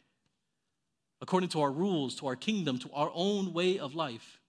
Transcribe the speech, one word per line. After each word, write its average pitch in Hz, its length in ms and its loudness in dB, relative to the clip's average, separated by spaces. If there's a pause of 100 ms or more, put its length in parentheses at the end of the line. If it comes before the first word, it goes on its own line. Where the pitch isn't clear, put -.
(1200)
according 185 280 2
to 160 120 0
our 139 100 4
rules, 151 440 0
to 151 100 -10
our 127 100 0
kingdom, 156 440 0
to 113 140 -10
our 147 200 0
own 190 400 0
way 185 240 2
of 135 160 -6
life. 143 560 -6